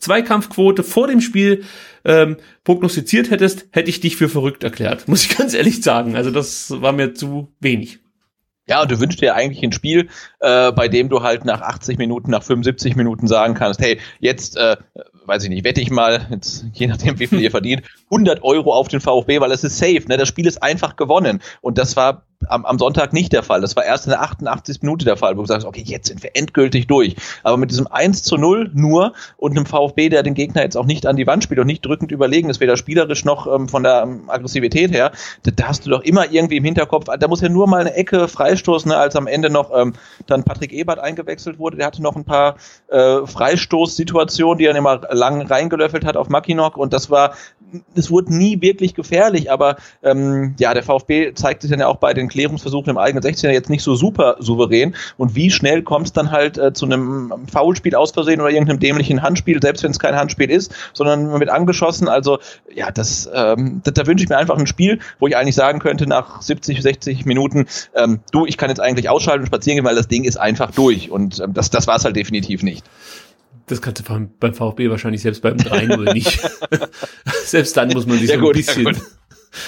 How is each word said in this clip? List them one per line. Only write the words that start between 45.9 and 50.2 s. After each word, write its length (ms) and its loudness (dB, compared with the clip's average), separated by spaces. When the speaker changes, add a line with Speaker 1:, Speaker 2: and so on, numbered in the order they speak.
Speaker 2:
hat 140 -2
auf 100 -2
Mackinock 480 0
und 160 -2
das 160 -2
war, 260 4
es 160 0
wurde 260 2
nie 240 4
wirklich 340 0
gefährlich, 560 2
aber, 260 2
ähm, 560 0